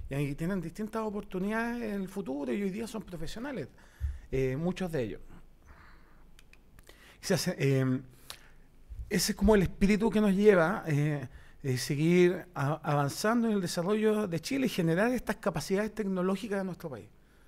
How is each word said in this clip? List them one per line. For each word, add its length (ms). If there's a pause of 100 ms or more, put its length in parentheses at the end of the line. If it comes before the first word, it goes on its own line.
(120)
Y 20
ahí 200
tienen 260
distintas 420
oportunidades 920
en 80
el 60
futuro 440
y 100
hoy 80
día 160
son 160
profesionales, 680 (600)
eh, 280
muchos 340
de 120
ellos. 160 (2000)
Se 120
hace, 260
eh, 440 (1080)
ese 240
es 60
como 160
el 80
espíritu 480
que 100
nos 140
lleva, 520
eh, 400 (360)
eh, 160
seguir 760
a-, 280
avanzando 640
en 60
el 80
desarrollo 640
de 120
Chile 260
y 20
generar 440
estas 240
capacidades 580
tecnológicas 640
de 60
nuestro 260
país. 180 (400)